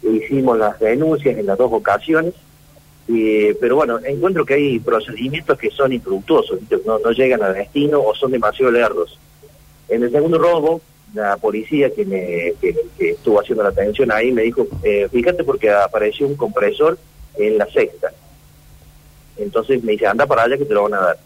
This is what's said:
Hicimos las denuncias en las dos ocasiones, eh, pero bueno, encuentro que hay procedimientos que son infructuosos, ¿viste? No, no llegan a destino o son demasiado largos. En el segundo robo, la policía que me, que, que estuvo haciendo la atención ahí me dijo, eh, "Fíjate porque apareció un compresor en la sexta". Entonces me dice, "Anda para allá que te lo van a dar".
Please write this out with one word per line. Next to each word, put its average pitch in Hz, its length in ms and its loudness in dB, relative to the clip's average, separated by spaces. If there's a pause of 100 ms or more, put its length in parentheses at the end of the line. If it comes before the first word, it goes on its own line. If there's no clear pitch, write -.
Hicimos 117 560 0
las 104 200 0
denuncias 139 580 2
en 107 100 -4
las 98 120 -2
dos 120 140 2
ocasiones, 156 600 0 (760)
eh, 110 520 2
pero 123 140 2
bueno, 127 300 0
encuentro 151 420 -2
que 135 80 0
hay 143 240 0
procedimientos 117 800 -2
que 110 120 -4
son 135 220 0
infructuosos, 107 680 0
¿viste? 110 260 -2
No, 110 140 0
no 113 100 0
llegan 127 320 2
a 98 100 0
destino 143 480 0
o 107 140 2
son 131 160 -2
demasiado 123 400 0
largos. 107 480 0 (680)
En 117 160 0
el 120 80 -2
segundo 160 260 2
robo, 165 420 2 (340)
la 202 240 -2
policía 143 520 0
que - 140 -2
me, 90 560 -4
que, - 160 0 (220)
que 85 140 0
estuvo 104 280 0
haciendo 107 240 -2
la 98 60 2
atención 107 420 0
ahí 113 180 0
me 117 120 0
dijo, 117 260 -2 (160)
eh, 101 260 2
"Fíjate 123 320 0
porque - 280 0
apareció 104 560 0
un 143 100 -4
compresor 143 640 0 (380)
en 107 220 2
la - 80 2
sexta". - 460 -2 (1200)
Entonces 113 480 -2
me 110 80 0
dice, 107 140 0
"Anda 113 200 2
para 135 160 2
allá 123 160 2
que 143 60 0
te 107 100 -2
lo 104 100 4
van 104 100 -2
a 98 60 -2
dar". 85 260 2